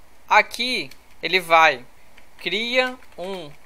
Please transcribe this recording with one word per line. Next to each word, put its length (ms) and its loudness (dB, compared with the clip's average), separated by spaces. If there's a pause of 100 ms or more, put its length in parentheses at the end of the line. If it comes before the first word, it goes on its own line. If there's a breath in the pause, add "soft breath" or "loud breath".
(280)
Aqui 600 0 (320)
ele 180 -2
vai 420 4 (560)
cria 600 -4 (180)
um 340 -12 (160)